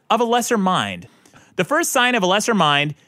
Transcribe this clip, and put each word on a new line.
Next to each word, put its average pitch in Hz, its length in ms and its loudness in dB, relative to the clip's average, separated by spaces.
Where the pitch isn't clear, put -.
of 220 120 2
a - 20 2
lesser 233 340 0
mind. 123 500 -2
The 180 80 0
first 320 260 -2
sign 247 240 0
of 208 80 0
a - 20 0
lesser 208 300 0
mind 147 400 2